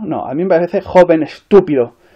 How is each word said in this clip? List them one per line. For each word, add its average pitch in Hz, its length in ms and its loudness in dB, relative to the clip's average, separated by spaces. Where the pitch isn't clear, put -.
No, 123 200 -8
a 135 80 -10
mí 165 100 -4
me 190 40 -4
parece 175 320 -2
joven 175 420 2
estúpido. 147 720 0